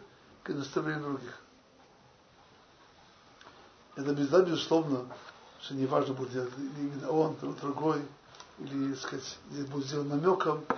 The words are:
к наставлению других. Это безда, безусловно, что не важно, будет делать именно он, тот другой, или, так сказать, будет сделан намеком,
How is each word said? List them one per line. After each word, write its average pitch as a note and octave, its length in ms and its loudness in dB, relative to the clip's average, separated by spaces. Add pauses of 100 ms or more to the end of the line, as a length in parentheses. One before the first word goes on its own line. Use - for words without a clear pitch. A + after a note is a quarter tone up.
(440)
к - 60 -6
наставлению D3+ 520 -2
других. C3 380 -6 (2500)
Это C#3+ 160 0
безда, C#3+ 300 6
безусловно, D3+ 640 2 (540)
что - 140 -10
не C3+ 120 2
важно, C#3 280 2
будет B2 160 -4
делать B2 260 -4
именно C#3+ 540 -6
он, D#3 240 4
тот C#3 240 -6
другой, C#3+ 420 0 (580)
или, C#3 360 -2
так C3 80 -10
сказать, - 360 -8 (320)
будет C#3 160 -2
сделан D3 220 -2
намеком, D#3 560 4 (140)